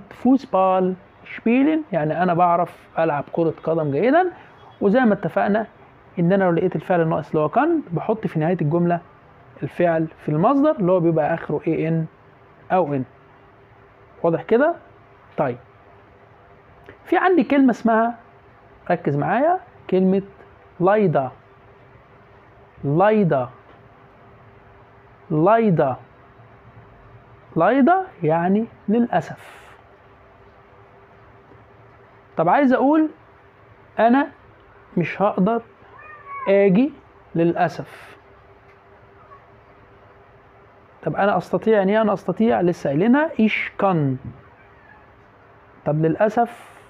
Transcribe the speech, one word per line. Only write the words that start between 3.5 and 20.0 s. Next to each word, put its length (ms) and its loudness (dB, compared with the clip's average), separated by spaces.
قدم 280 -2
جيدًا. 400 0
وزي 180 2
ما 140 4
اتفقنا 540 -2
إن 120 2
أنا 120 2
لو 80 2
لقيت 240 -2
الفعل 260 -2
الناقص 280 -4
اللي 100 -2
هو 100 0
كان، 320 0
بحط 360 -4
في 120 -6
نهاية 220 -2
الجملة 380 0
الفعل 440 -2
في 40 -6
المصدر 420 2
اللي 200 0
هو 80 4
بيبقى 340 0
آخره 340 -6
إيه 200 -2
إن 180 -2
أو 220 0
إن. 100 -4
واضح 180 0
كده؟ 340 0
طيب. 200 -2
في 120 0
عندي 260 2
كلمة 280 4
اسمها، 440 0
ركز 260 -2
معايا، 420 0
كلمة 320 2